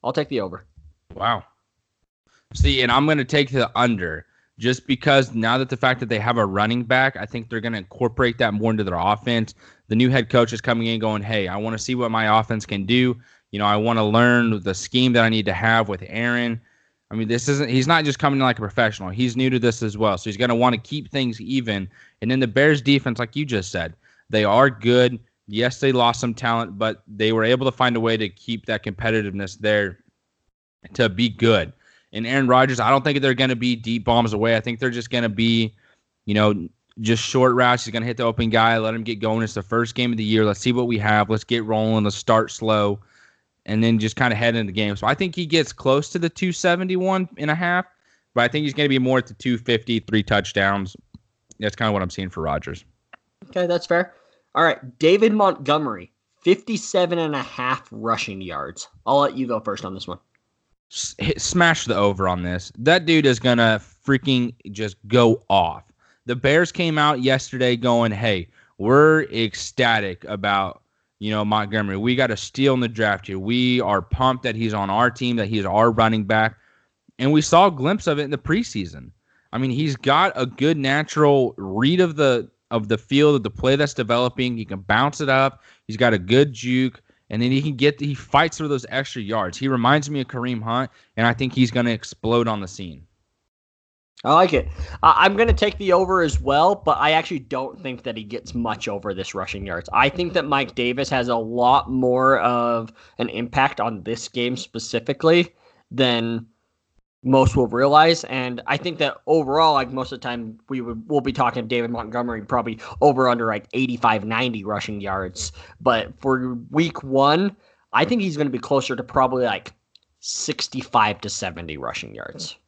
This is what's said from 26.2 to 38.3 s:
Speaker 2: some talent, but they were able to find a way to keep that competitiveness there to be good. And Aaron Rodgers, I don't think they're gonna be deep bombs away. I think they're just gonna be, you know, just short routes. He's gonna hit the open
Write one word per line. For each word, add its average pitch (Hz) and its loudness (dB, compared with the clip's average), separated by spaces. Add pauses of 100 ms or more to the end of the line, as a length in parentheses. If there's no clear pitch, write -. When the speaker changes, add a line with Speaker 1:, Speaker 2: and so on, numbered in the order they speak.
Speaker 2:
some 120 -4
talent, 117 -4
but 110 -2
they 107 0
were 113 2
able 123 2
to 131 0
find 123 0
a 117 0
way 113 0
to 107 -4
keep - -10
that 107 -4
competitiveness 101 -4
there 104 0 (960)
to 117 2
be 110 0
good. 107 2 (400)
And 110 -8
Aaron 131 0
Rodgers, 127 4
I 113 2
don't 135 4
think 143 0
they're 135 2
gonna 131 0
be 123 -2
deep 117 -4
bombs 117 2
away. 113 2
I 110 0
think 117 -8
they're 131 -2
just 117 -8
gonna 120 0
be, 113 0 (500)
you 104 -2
know, 104 2 (340)
just 110 0
short 127 4
routes. 123 4
He's 117 -12
gonna 113 -4
hit 117 -6
the 127 -2
open 117 0